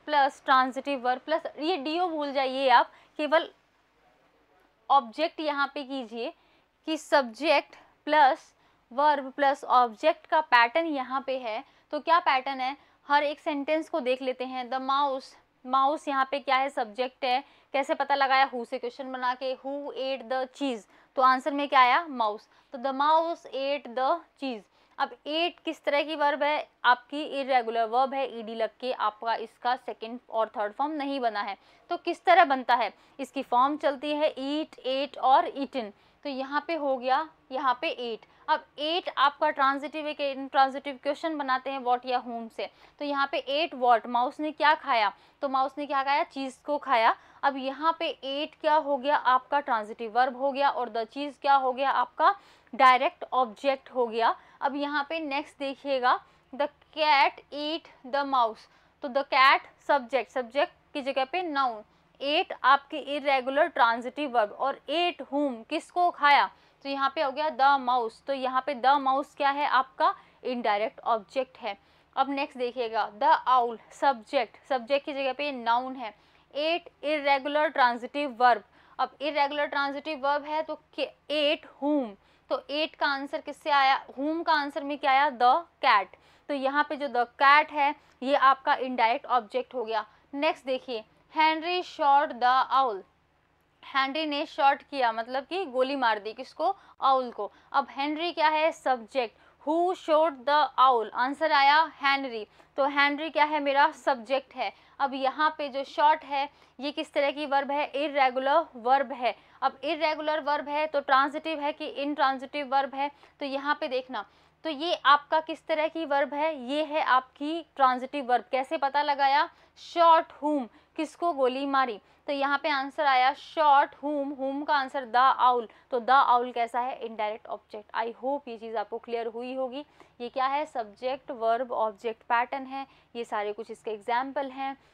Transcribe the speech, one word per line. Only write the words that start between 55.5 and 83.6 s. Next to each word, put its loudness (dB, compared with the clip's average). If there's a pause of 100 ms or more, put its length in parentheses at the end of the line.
देखिएगा, 0 (340)
the -2 (300)
cat 4 (140)
eat -6 (180)
the -2
mouse, 0 (360)
तो -8
the -2 (100)
cat 6 (200)
सब्जेक्ट, 0
सब्जेक्ट -4 (200)
की -6
जगह -2
पे -6
नाउन, -4 (380)
ate -2 (100)
आपकी 2 (180)
इरेगुलर 0
ट्रांजिटिव 0
वर्ब, 2
और -4 (100)
ate -2
whom, -4
किसको -2
खाया, 4 (360)
तो -10
यहाँ -2
पे -2
हो 0
गया -2
the 4 (120)
mouse। -2
तो -2
यहाँ -2
पे -4
the 4
mouse -2
क्या 2
है, -2
आपका 0 (320)
इनडायरेक्ट -2
ऑब्जेक्ट -4
है। -10 (380)
अब 0
नेक्स्ट -6
देखिएगा, -4
the 4 (160)
owl 2 (140)
सब्जेक्ट, -2 (120)
सब्जेक्ट -2
की -8
जगह -2
पे -4
नाउन 0
है, -12 (400)
ate -2 (180)
इरेगुलर 0
ट्रांजिटिव 0
वर्ब। 4 (360)
अब -4
इरेगुलर -2
ट्रांजिटिव -4
वर्ब -2
है -4
तो -10 (140)
के, -6 (220)
ate -2
whom, -2 (340)
तो -2
ate -6
का -2
आंसर -4
किससे -10